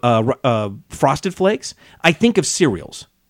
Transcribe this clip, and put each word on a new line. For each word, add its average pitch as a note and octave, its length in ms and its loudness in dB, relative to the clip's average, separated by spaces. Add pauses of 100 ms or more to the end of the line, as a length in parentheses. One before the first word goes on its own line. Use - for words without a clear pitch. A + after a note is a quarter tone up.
uh, A2+ 240 4
r-, B2+ 160 -2
uh, A2 260 0 (200)
Frosted D3+ 440 -2
Flakes. G3 400 -2 (280)
I E3 100 2
think A3 260 2
of F3 80 2
cereals. - 640 -2 (220)